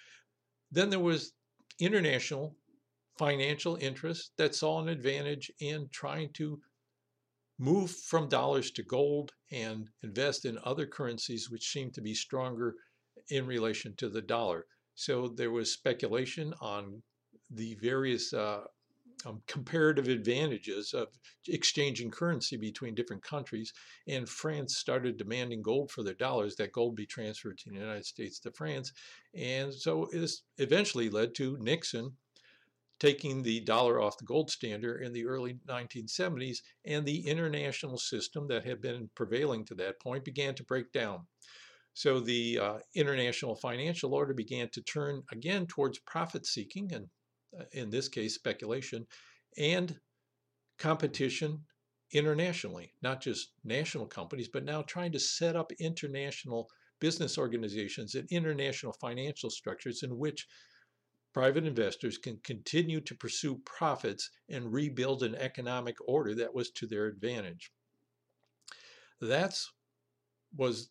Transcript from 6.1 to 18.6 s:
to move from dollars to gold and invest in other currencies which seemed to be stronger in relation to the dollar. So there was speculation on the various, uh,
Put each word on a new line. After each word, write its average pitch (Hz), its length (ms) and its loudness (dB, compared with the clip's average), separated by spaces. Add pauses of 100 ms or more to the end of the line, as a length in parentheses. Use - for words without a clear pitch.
to 151 260 -4 (960)
move 175 320 6
from 160 400 0
dollars 131 400 4
to - 140 -6
gold 143 480 2 (200)
and 110 380 -4 (140)
invest 131 420 0
in 113 180 -2
other 139 220 0
currencies 120 640 -4
which 117 220 -4
seemed 131 240 -4
to 123 60 -8
be 107 120 -4
stronger 120 640 0 (540)
in 135 180 0
relation 113 480 0
to 117 140 -2
the 107 120 -2
dollar. 104 440 0 (280)
So 127 340 0
there 120 240 -2
was 113 220 0
speculation 131 880 0
on 101 400 -6 (480)
the 113 320 -6
various, 127 520 2
uh, 104 280 0 (640)